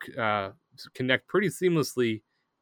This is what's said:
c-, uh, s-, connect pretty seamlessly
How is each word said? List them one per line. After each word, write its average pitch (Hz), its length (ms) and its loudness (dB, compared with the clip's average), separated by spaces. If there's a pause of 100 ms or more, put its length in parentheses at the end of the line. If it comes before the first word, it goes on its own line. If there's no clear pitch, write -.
c-, - 120 -14
uh, 104 380 -2 (200)
s-, - 220 -20
connect 127 320 0
pretty 190 220 2
seamlessly 123 720 0 (380)